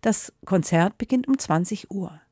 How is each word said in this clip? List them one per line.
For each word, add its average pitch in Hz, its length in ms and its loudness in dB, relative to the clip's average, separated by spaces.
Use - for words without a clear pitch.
Das - 320 0
Konzert 170 520 2
beginnt 254 300 -2
um 269 100 2
zwanzig 175 540 -2
Uhr. 180 280 -8